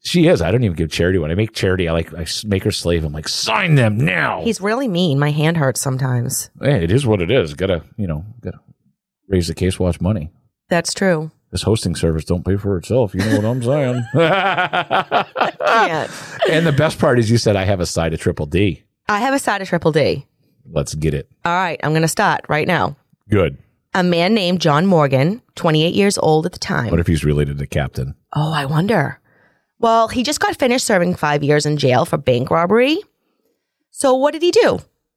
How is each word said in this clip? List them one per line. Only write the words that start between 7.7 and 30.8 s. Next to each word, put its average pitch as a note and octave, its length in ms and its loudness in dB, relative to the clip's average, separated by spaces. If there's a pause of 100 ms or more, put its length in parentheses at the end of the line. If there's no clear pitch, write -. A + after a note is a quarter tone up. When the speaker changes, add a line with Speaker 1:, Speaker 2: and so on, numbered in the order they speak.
Speaker 1:
you G#2 100 -4
know, D#2+ 160 -4 (160)
gotta - 200 -12 (680)
raise F2+ 200 0
the E2+ 80 -6
Case F#2 240 -2
Watch F2+ 200 0
money. F2 300 -2 (400)
Speaker 2:
That's E3+ 240 -2
true. D#3+ 380 0 (200)
Speaker 1:
This - 120 -6
hosting F#2+ 320 0
service D#2+ 300 0
don't F2 200 -2
pay G2 120 0
for G2+ 200 -2
itself. G#2 380 -2
You F#2 60 -2
know A2 160 2
what G#2 80 0
I'm B2 180 -2
saying? B2+ 400 -2 (100)
<laughs> F3 1040 0 (480)
Speaker 2:
Can't. G3+ 460 0 (380)
Speaker 1:
And D#3+ 160 2
the D#3 100 2
best D3+ 240 0
part C3 200 4
is A2 120 2
you A#2 60 4
said, G#2+ 180 2
"I F#2+ 100 0
have G2+ 140 0
a F2 60 0
side E2 280 -2
of D#2+ 60 -6
Triple D#2 260 -2
D." F2 380 0 (260)
Speaker 2:
I G#3 100 0
have C4+ 140 0
a C#4 60 0
side G3+ 220 -2
of F#3+ 60 -10
Triple E3+ 240 0
D. C#3+ 340 0 (440)
Speaker 1:
Let's D2 260 -4
get D2+ 180 0
it. C#2 160 -6 (160)
Speaker 2:
All E3+ 80 0
right. F3+ 300 -2
I'm D3+ 100 0
gonna D#3+ 140 2
start F3 420 0
right D3+ 180 0
now. D3 280 0 (340)
Speaker 1:
Good. E2+ 280 2 (360)
Speaker 2:
A F#3 100 0
man F3 300 2
named F#3 280 0
John D3+ 240 2
Morgan, D#3 560 2 (140)
twenty-eight D#3+ 400 0
years G3+ 220 2
old D#3 280 2
at - 80 -4
the - 60 -18
time. - 320 -2
Speaker 1:
What E2 80 2
if F2 80 0
he's D#2+ 160 2
related D2 340 0
to C#2 100 -6
Captain? C#2 480 -4 (200)
Speaker 2:
Oh, D3+ 180 -2
I D3 120 -4
wonder. D#3+ 540 -2 (600)
Well, A3+ 280 2
he A3+ 160 -4
just D4 160 -2
got G#4 180 -2
finished B3+ 280 0